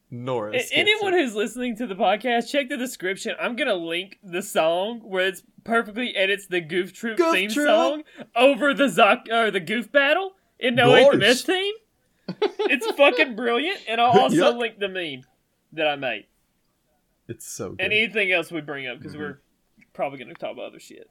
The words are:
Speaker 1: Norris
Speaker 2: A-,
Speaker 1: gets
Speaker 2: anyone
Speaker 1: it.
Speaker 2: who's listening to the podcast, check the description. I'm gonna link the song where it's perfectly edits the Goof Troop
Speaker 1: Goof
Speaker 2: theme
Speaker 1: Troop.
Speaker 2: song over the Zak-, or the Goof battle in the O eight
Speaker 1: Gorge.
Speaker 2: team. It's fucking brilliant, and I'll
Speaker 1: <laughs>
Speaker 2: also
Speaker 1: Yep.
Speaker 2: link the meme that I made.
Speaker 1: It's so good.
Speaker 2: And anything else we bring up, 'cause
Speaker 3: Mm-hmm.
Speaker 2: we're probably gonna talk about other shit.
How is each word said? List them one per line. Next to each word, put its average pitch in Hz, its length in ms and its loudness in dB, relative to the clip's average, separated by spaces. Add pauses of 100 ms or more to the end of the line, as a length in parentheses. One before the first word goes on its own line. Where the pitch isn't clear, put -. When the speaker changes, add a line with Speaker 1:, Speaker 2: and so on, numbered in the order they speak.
(120)
Speaker 1:
Norris 120 440 -6
Speaker 2:
A-, 247 40 0
Speaker 1:
gets 240 140 -6
Speaker 2:
anyone 403 400 0
Speaker 1:
it. 359 80 4
Speaker 2:
who's 240 140 -4
listening 240 420 -6
to 240 100 -6
the 190 80 -8
podcast, 233 560 0
check 285 160 -2
the 285 80 -6
description. 214 640 -6
I'm 202 160 -4
gonna 247 200 -2
link 170 480 -8
the 185 180 -6
song 185 640 0
where 190 220 -2
it's 190 140 -6 (220)
perfectly 226 540 -2
edits 190 300 0
the 180 120 -4
Goof 180 320 -4
Troop 226 260 -8
Speaker 1:
Goof 330 160 4
Speaker 2:
theme 202 160 0
Speaker 1:
Troop. 285 180 0
Speaker 2:
song 269 360 2 (320)
over 277 380 4
the 269 160 2
Zak-, 208 420 4
or 226 200 2
the 190 100 -2
Goof 220 280 -4
battle 311 440 2 (260)
in 240 160 0
the 254 80 4
O 240 120 8
eight 247 80 10 (140)
Speaker 1:
Gorge. 233 280 4
Speaker 2:
team. 381 280 0 (680)
It's 415 500 -2
fucking 285 460 2
brilliant, 247 500 -2
and 226 140 -2
I'll 240 100 4
Speaker 1:
<laughs> 240 80 8
Speaker 2:
also 208 320 4
Speaker 1:
Yep. 240 60 -6
Speaker 2:
link 233 220 -6
the 196 100 -4
meme 160 340 -8 (480)
that 156 160 -2
I 147 80 0
made. 127 300 -6 (1040)
Speaker 1:
It's - 200 -14
so 98 200 -12
good. - 160 -12
Speaker 2:
And 196 80 -2
anything 208 400 0
else 165 180 -2
we 170 80 -6
bring 143 280 -8
up, 123 140 -10
'cause 143 120 -14
Speaker 3:
Mm-hmm. 147 80 -12
Speaker 2:
we're 143 180 -10 (540)
probably 139 260 -6
gonna 123 140 -16
talk 120 180 -10
about 107 140 -12
other 110 140 -16
shit. - 320 -20